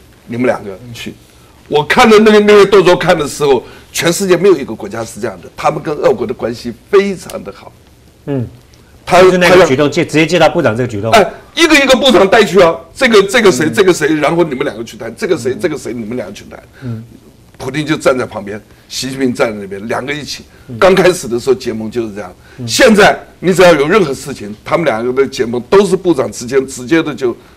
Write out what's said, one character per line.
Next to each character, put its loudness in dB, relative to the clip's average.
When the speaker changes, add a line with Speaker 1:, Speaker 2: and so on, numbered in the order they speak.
Speaker 1:
你 -10
们 -2
两 -2
个 -14
去。 -14
我 0
看 2
的 6
那 4
个， 6
那 4
个 8
动 4
作 6
看 2
的 -2
时 -8
候， 2
全 -2
世 -4
界 4
没 4
有 6
一 -8
个 -10
国 -12
家 -8
是 -16
这 -6
样 -14
的， -20
他 -2
们 -6
跟 -6
俄 2
国 -4
的 -6
关 -6
系 -10
非 2
常 -12
的 -14
好。 -20
Speaker 2:
嗯。 -4
Speaker 1:
他， 4
Speaker 2:
就 0
是 0
那 2
个 6
举 0
动， 0
Speaker 1:
他 2
让 0
Speaker 2:
借-， -2
直 -4
接 2
借 0
到 4
部 -2
长 0
这 -2
个 -2
举 -8
动。 -4
Speaker 1:
哎， 4
一 2
个 2
一 2
个 4
部 2
长 4
带 4
去 2
啊， 6
这 0
个， 6
这 -2
个 4
谁， 2
Speaker 2:
嗯。 -4
Speaker 1:
这 2
个 4
谁， 0
然 0
后 2
你 -4
们 -4
两 -6
个 -10
去 -18
谈， -12
这 -8
个 0
谁， -4
Speaker 2:
嗯。 -12
Speaker 1:
这 -2
个 -8
谁， -10
你 -8
们 -8
两 -8
个 -14
去 -20
谈。 -18
Speaker 2:
嗯。 -10
Speaker 1:
普 -12
丁 -6
就 -2
站 0
在 -4
旁 -10
边， -10
习 -10
近 -10
平 0
站 -2
在 -10
那 -12
边， -10
两 -4
个 -8
一 -8
起。 -14
Speaker 2:
嗯。 -14
Speaker 1:
刚 4
开 4
始 -10
的 -4
时 -12
候 4
结 -6
盟 -8
就 -4
是 -14
这 -12
样， -14
Speaker 2:
嗯。 -10
Speaker 1:
现 4
在 4
你 0
只 2
要 8
有 0
任 2
何 -2
事 -12
情， -14
他 -2
们 -4
两 -2
个 -2
的 0
结 -6
盟 -6
都 0
是 -2
部 0
长 -2
之 -12
间 -2
直 -12
接 0
的 -8
就， -4